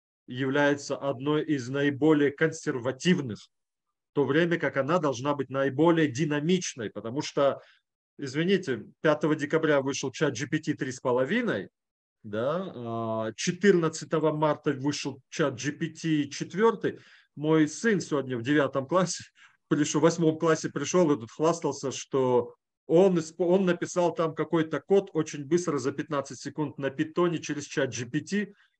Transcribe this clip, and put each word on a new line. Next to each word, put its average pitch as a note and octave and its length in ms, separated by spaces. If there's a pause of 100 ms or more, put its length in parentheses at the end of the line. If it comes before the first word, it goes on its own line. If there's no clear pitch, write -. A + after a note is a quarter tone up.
(260)
является C#3 680
одной C#3 480
из C3+ 240
наиболее C#3+ 640
консервативных, C#3 1040
в - 760
то C#3+ 100
время D#3+ 340
как C#3+ 180
она C#3+ 220
должна C#3+ 380
быть C3 120
наиболее C#3+ 600
динамичной, D3 840
потому A#2 320
что, C#3+ 400 (560)
извините, D3 680 (160)
пятого D3+ 360
декабря D3 440
вышел C3+ 300
чат C#3+ 220
Джи B2+ 160
Пи D#3 100
Ти D3+ 160
три C3 160
с A#2 80
половиной, C3+ 680 (560)
да, C3+ 500
а, A2+ 600
четырнадцатого E3 960
марта D3+ 400
вышел C3+ 560
чат C#3 260
Джи B2+ 160
Пи D#3+ 220
Ти D#3 380
четвёртый. F3+ 680 (380)
Мой D#3 320
сын G3+ 320
сегодня C3 380
в A2+ 40
девятом C#3 440
классе F3+ 380 (440)
пришёл, D3 320
в C#3 40
восьмом E3 340
классе D#3+ 320
пришёл D#3 420
и C#3 80
тут A2+ 100
хвастался, D3+ 600
что B2+ 600 (320)
он F3+ 320
исп-, D#3+ 160 (100)
он F#3 220
написал F3 480
там D#3+ 200
какой-то D#3+ 460
код G3 320
очень D#3 320
быстро E3 340
за B2+ 140
пятнадцать C#3 480
секунд D3 380
на C#3 100
питоне D#3 500
через C#3+ 280
чат C#3 240
Джи A#2 160
Пи C#3+ 160
Ти, G3+ 320 (260)